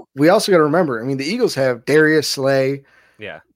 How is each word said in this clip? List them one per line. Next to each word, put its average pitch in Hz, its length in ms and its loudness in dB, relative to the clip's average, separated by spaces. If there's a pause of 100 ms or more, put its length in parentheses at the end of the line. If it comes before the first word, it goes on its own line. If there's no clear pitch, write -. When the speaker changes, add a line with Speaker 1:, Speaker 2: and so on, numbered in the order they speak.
(140)
Speaker 1:
we 143 140 2
also 202 240 2
gotta 160 120 4
remember, 147 380 0
I 123 40 -8
mean, 139 100 -4
the 135 80 -6
Eagles 208 300 -2
have 127 320 -2
Darius 156 420 2
Slay, 135 560 -2 (340)
Speaker 2:
Yeah. 87 220 -16 (160)